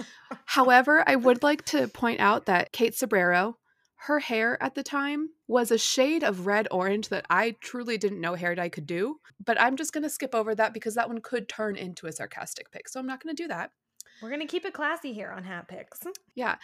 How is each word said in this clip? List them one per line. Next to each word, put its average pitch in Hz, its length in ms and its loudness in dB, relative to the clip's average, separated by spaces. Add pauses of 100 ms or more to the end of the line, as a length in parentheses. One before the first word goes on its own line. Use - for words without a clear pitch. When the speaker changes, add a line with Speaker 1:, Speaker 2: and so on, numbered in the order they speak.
(460)
Speaker 1:
However, 254 600 6
I 269 100 6
would 247 280 6
like 294 220 2
to 269 220 0
point 233 320 -2
out 208 280 4
that 180 240 2
Kate - 220 2
Sobrero, 190 600 2 (500)
her 294 140 2
hair 233 420 0
at 269 120 -4
the 277 80 -4
time 294 480 -4 (180)
was 240 220 2
a 226 80 6
shade 302 460 2
of 190 240 0
red 208 240 2
orange 196 380 0
that - 200 -6
I 214 220 4 (100)
truly 240 380 -6
didn't 196 220 -2
know 170 120 -2
hair 175 220 -2
dye 175 140 -2
could 151 180 -8
do. 196 300 -2 (260)
But 226 180 2
I'm 254 140 4
just 302 180 -6
gonna 302 160 -4
skip 262 240 -6
over 220 220 0
that 220 180 2
because 220 220 -6
that 233 140 0
one 226 120 -8
could 233 260 -6
turn 214 280 -6
into 180 320 -10
a 160 40 -8
sarcastic - 600 -12
pick. - 180 -18
So 262 100 -12
I'm 262 80 -8
not 262 160 -10
gonna 320 120 -8
do 339 120 -8
that. 185 220 -8 (540)
Speaker 2:
We're 226 80 -12
gonna 294 160 -6
keep 349 180 -6
it 381 80 -8
classy 294 400 -6
here 208 160 -10
on 190 140 -14
hat 180 240 -12
picks. - 320 -18 (340)
Speaker 1:
Yeah. 247 300 -4